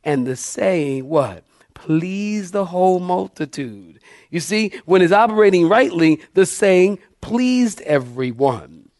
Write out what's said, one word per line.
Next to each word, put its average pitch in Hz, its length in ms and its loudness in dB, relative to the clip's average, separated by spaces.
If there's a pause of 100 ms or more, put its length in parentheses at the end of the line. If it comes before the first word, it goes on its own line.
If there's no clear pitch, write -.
and 147 220 -2
the 127 100 -6
saying, 139 720 -4
what? 131 360 -4 (280)
Pleased 190 800 -4
the 202 140 -2
whole 180 340 0
multitude. 143 1000 -8 (280)
You 170 120 -6
see, 202 320 -4 (120)
when 185 160 4
it's 180 140 4
operating 208 520 4
rightly, 170 540 2 (140)
the 190 100 4
saying 190 540 2 (240)
pleased 247 580 0
everyone. 123 1200 -4